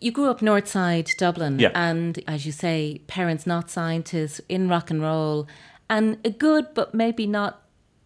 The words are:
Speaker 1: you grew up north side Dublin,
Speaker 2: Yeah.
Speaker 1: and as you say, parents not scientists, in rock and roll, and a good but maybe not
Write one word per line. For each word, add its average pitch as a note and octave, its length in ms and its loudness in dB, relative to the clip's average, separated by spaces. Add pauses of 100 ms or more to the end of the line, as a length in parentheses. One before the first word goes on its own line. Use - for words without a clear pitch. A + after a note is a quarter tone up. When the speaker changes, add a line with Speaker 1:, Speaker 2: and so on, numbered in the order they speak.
Speaker 1:
you A#3 100 0
grew C#4 180 2
up A#3+ 140 0
north G#3 240 4
side F3 500 0
Dublin, E3+ 400 0
Speaker 2:
Yeah. - 160 6
Speaker 1:
and E3+ 540 0
as D3+ 180 -6
you D#3 60 -4
say, D3+ 560 -2
parents E3+ 400 -2
not E3+ 240 -2
scientists, E3 680 -4 (100)
in F#3 200 0
rock E3+ 220 0
and D#3 100 0
roll, D#3 460 0 (420)
and A3 340 2
a A#3 60 0
good D4+ 460 2
but - 180 -2
maybe A3+ 320 0
not G#3 360 -2 (440)